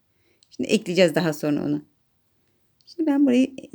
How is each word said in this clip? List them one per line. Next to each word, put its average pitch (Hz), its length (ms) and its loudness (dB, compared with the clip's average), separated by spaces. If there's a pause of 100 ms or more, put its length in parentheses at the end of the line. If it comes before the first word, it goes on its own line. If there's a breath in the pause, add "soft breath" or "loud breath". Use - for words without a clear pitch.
(500)
Şimdi - 200 -8
ekleyeceğiz 175 460 2
daha 160 180 0
sonra 147 320 -4
onu. 147 160 -4 (1040)
Şimdi 320 220 -6
ben 285 180 2
burayı 254 240 2 (260)